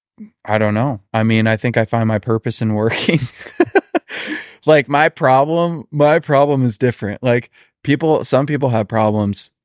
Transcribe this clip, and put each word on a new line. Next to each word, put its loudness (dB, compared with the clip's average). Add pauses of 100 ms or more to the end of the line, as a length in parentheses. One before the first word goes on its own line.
(460)
I -2
don't 0
know. -4 (100)
I 0
mean, 2
I 2
think -2
I 2
find -2
my -2
purpose -4
in -2
working. 0
<laughs> -12 (1400)
Like, 4
my 2
problem, 0
my 4
problem 2
is -2
different. -4
Like, -2 (320)
people, 0
some 0
people -2
have 0
problems -2 (120)